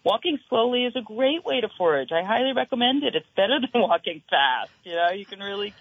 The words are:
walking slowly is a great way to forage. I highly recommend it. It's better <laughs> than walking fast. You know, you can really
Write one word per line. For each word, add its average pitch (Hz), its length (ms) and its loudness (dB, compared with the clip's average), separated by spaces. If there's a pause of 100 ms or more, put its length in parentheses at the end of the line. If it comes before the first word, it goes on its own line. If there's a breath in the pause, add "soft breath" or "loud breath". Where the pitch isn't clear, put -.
walking 277 420 0
slowly 247 380 2
is 240 100 -4
a 254 60 -6
great 262 420 0
way 269 160 -2
to 214 80 -2 (100)
forage. 147 360 2
I 165 100 0
highly 240 320 0
recommend 254 480 0
it. 139 120 -2
It's 160 100 -4 (100)
better 220 240 2
<laughs> 247 140 -6
than 240 80 4
walking 170 480 0
fast. 131 400 2 (160)
You 180 80 -12
know, 170 160 2
you 196 160 -6
can 196 140 -18
really 202 420 -8